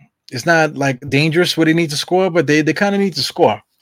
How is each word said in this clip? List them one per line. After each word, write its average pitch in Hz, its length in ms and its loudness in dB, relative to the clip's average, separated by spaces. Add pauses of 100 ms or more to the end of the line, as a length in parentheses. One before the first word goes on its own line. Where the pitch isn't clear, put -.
(320)
It's 123 140 -8
not, 160 300 2
like, 135 340 -4
dangerous 156 480 0
where 165 80 2
they 160 80 4
need 165 160 0
to 147 80 -8
score, 185 320 0
but 165 180 0
they, 151 140 2
they 151 120 0
kinda 202 240 -2
need 196 180 -2
to 135 80 -6
score. 117 380 0 (200)